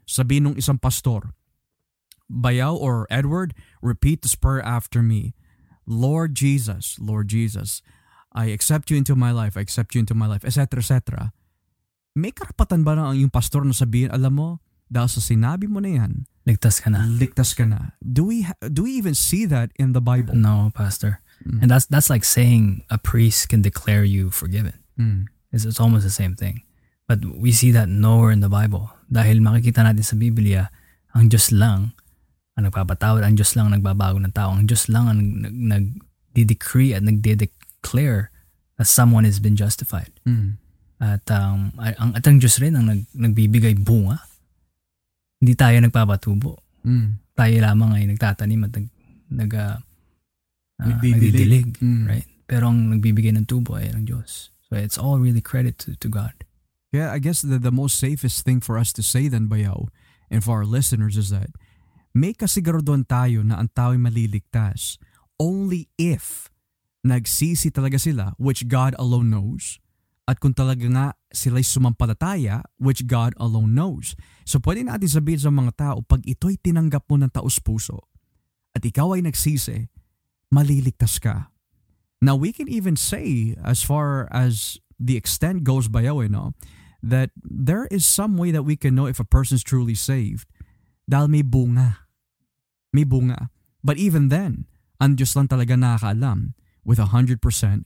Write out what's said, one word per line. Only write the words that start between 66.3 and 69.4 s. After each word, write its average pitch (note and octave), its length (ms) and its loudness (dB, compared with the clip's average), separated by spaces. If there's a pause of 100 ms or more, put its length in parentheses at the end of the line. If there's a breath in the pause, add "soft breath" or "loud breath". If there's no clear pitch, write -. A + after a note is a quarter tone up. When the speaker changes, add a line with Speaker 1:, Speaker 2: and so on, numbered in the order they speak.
Speaker 1:
nagsisi D3 720 -2
talaga C3+ 240 -2
sila, A2+ 400 -2
which B2+ 320 -4
God C3 280 0
alone B2 320 0
knows, G#2+ 520 -6 (480)